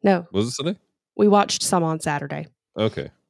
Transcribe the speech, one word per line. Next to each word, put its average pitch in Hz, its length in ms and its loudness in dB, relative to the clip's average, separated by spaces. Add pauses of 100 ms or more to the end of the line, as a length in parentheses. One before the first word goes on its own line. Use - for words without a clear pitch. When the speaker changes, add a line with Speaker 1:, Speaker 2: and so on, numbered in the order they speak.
Speaker 1:
No. 180 300 2
Speaker 2:
Was 104 140 0
it 123 60 -8
Sunday? 175 260 -6 (380)
Speaker 1:
We 208 120 4
watched 202 340 4
some 180 200 0
on 160 180 -2
Saturday. 147 460 -6 (300)
Speaker 2:
Okay. 101 340 -4 (180)